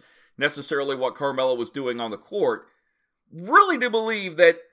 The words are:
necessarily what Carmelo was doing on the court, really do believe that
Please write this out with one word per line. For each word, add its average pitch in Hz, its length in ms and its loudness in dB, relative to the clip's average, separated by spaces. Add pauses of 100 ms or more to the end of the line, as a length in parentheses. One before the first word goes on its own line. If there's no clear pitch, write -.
(380)
necessarily 139 580 -4
what 127 180 -2
Carmelo 131 400 -2
was 120 140 -4
doing 123 320 -6
on 113 100 -6
the 104 60 -8
court, 139 500 -4 (640)
really 311 460 2
do 240 140 -2
believe 214 480 -4
that 170 200 8 (140)